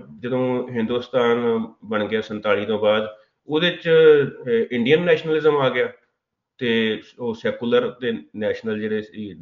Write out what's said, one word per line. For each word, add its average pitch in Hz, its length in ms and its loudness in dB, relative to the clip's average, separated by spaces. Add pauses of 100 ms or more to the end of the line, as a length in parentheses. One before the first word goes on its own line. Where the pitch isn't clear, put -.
(200)
ਜਦੋਂ 127 480 -4
ਹਿੰਦੁਸਤਾਨ 120 960 0 (180)
ਬਣ 104 220 -2
ਗਿਆ 110 140 -2
ਸੰਤਾਲੀ 104 460 -2
ਤੋਂ 107 120 -2
ਬਾਅਦ, 107 300 2 (380)
ਉਹਦੇ 160 240 0
'ਚ, 170 180 -6
ਅਹ, 143 840 4
ਇੰਡੀਅਨ 127 300 2
ਨੈਸ਼ਨਲਿਜ਼ਮ 156 540 2
ਆ 135 120 2
ਗਿਆ, 120 200 -2 (720)
ਤੇ 113 440 -2 (160)
ਉਹ 117 160 -6
ਸੈਕੂਲਰ 120 560 -2
ਤੇ 120 220 -6 (240)
ਨੈਸ਼ਨਲ 107 440 -4
ਜਿਹੜੇ 107 220 -4
ਸੀ 104 400 -14